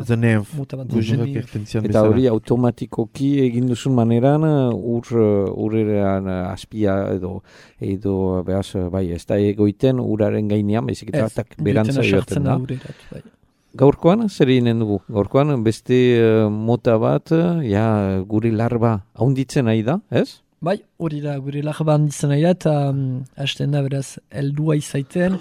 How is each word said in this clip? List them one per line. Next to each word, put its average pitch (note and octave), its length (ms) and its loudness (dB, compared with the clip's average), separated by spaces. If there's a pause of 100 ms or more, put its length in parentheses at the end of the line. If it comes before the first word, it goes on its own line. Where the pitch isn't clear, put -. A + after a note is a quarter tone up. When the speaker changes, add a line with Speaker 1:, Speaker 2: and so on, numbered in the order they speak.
Speaker 1:
eh, - 60 -10
Speaker 2:
The A#2 100 2
Nymph. A2+ 400 0
Speaker 1:
mota C3+ 220 -8
bat. C3 100 -10
Speaker 2:
Guztiak A#2 300 0
Speaker 1:
The A#2 80 -2
Nymph. - 180 -8
Speaker 2:
irten G#2 220 -10
zion A2 180 -4
Speaker 3:
Eta G#2 80 -2
Speaker 2:
bezala. G#2+ 160 4
Speaker 3:
hori B2 180 4
automatikoki A#2+ 1040 0 (140)
egin B2 240 0
duzun B2+ 260 -2
maneran, A#2+ 500 4
eh, C3+ 300 2
ur, A#2 380 -4
eh, G#2 420 2
urreran, G#2 720 0
eh, F#2 280 -4
azpia G2+ 420 -2 (160)
edo, F#2 300 -6 (360)
edo, F#2+ 640 -2
beraz, F#2+ 320 -4
eh, F2+ 140 -4
bai, F#2 240 -2
ez E2+ 140 -8
da G#2 100 0
egoiten G#2 640 2
uraren G#2+ 480 0
gainean, G#2 380 0
baizik G#2+ 260 -8
eta A2 140 0
Speaker 1:
Ez, - 80 -8
Speaker 3:
tak, - 160 -6
Speaker 1:
irtena - 140 -8
Speaker 3:
berantza A2 280 2 (100)
Speaker 1:
sartzen F#2+ 140 2
Speaker 3:
joaten - 280 -2
da. - 120 0
Speaker 1:
da - 20 -2
urerat, B2+ 380 -8 (160)
bai. C#3 100 -16 (540)
Speaker 3:
Gaurkoan, E3 540 4
zer C#3+ 180 2
eginen A#2+ 320 2
dugu? G#2 260 0
Gaurkoan, C3 560 0
beste, B2 540 2
eh, A2 320 4
mota A2+ 480 0
bat, B2+ 340 0
eh, E3+ 300 2 (100)
ja, G2+ 520 0
gure G#2+ 280 0
larba A2+ 540 0 (100)
haunditzen C3 540 0
ari A2 140 2
da, D3+ 180 -2 (100)
ez? F#3 300 -2 (220)
Speaker 1:
Bai, F3+ 120 -2 (240)
hori D#3 240 -6
da, C#3+ 160 -6
gure C#3+ 240 -6
larba D3+ 320 0
handitzen D3 380 0
ari C#3+ 100 2
da, F3 80 4
eta, D3 420 0
mm, C3 280 -4 (160)
hasten C#3 340 -4
da, D3 100 0
beraz, C#3 380 -6 (120)
heldua C#3+ 460 -2
izaiten, F3 640 -2